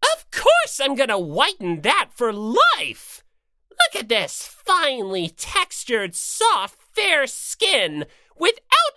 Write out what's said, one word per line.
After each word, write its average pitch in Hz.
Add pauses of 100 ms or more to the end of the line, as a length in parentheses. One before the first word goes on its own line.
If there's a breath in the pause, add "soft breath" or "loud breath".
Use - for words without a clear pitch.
Of -
course -
I'm 277
gonna 233
whiten 180
that 302
for 233
life! 220 (480)
Look -
at 208
this 202 (220)
finely 233
textured, 226
soft, - (140)
fair 339
skin 180 (300 soft breath)
without 494